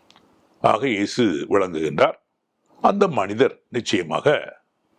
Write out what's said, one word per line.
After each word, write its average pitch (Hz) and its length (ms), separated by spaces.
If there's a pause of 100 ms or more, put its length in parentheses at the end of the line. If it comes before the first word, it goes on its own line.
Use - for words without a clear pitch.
(600)
ஆக 110 260
இயேசு 101 600
விளங்குகின்றார். 90 640 (680)
அந்த 202 260
மனிதர் 110 640
நிச்சயமாக, 98 880 (420)